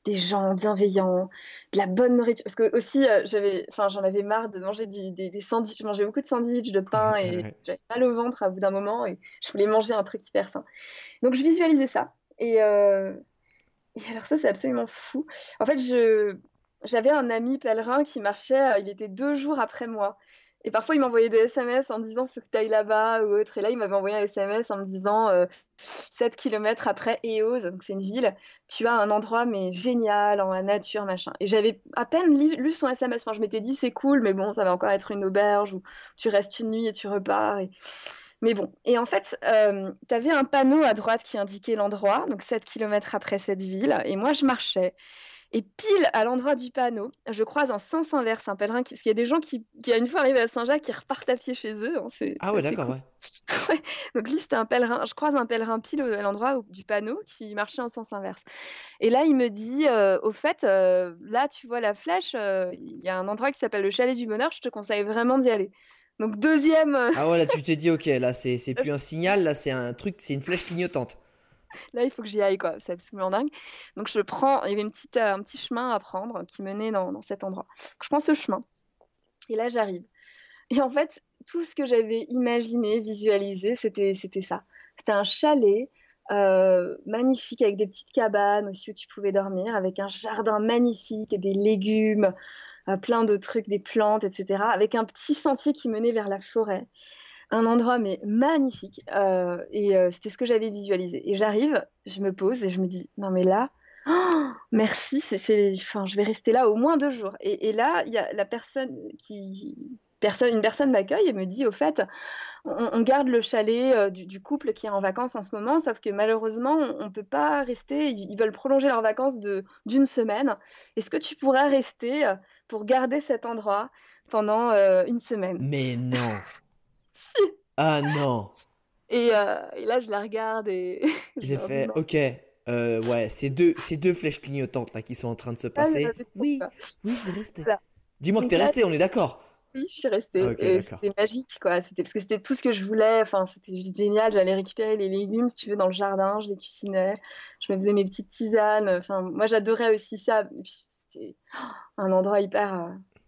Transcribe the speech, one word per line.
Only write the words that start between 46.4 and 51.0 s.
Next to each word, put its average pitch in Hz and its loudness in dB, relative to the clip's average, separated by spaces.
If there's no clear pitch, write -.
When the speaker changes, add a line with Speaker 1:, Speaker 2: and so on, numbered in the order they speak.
Speaker 1:
du 247 -10
panneau, 240 -2
je 220 -2
croise 277 0
en 214 -4
sens 320 -4
inverse 226 -2
un 196 -6
pèlerin 220 -2
qui... - -12
parce - -20
qu'il 226 0
y - -
a - 4
des 233 0
gens 302 2
qui, 269 -8
qui, 240 0
à 226 4
une 240 2
fois 294 -2
arrivés 262 4
à 233 0
Saint-Jacques, 254 -2
qui 262 -8
repartent - -8